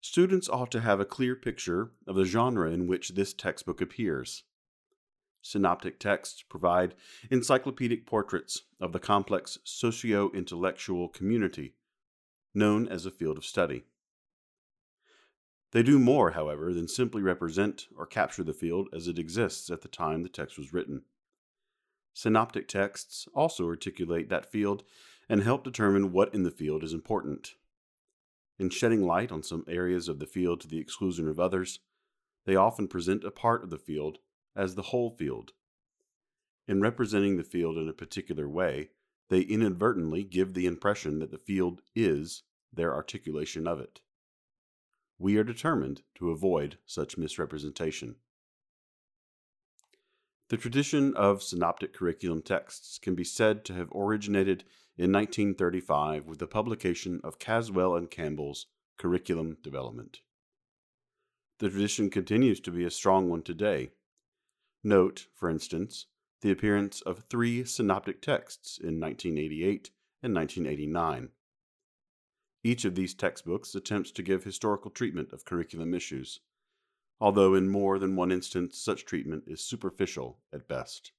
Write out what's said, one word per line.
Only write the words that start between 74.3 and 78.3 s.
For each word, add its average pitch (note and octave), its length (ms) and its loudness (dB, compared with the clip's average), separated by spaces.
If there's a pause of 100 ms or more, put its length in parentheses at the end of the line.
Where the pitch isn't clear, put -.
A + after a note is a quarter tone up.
historical G2+ 460 -4
treatment - 420 -6
of - 140 -18
curriculum E2 480 -4
issues, - 460 -8 (760)
although G2 360 8
in F#2+ 160 4
more G2 280 2
than F#2+ 160 0
one F2+ 160 2